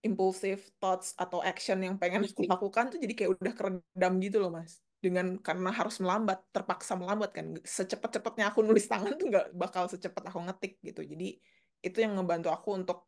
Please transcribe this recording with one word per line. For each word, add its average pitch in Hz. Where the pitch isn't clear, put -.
impulsive 190
thoughts 190
atau 180
action 190
yang 190
pengen 185
aku 196
lakukan 202
tuh 349
jadi 208
kayak 185
udah 185
keredam 185
gitu 202
loh, 185
Mas. 165
Dengan, 185
karena 185
harus 220
melambat, 190
terpaksa 185
melambat 196
kan. 160
Secepat-cepatnya 214
aku 220
nulis 220
tangan 220
tuh 330
nggak 196
bakal 180
secepat 180
aku 180
ngetik 190
gitu. 160
Jadi 160
itu 180
yang 208
ngebantu 170
aku 165
untuk 185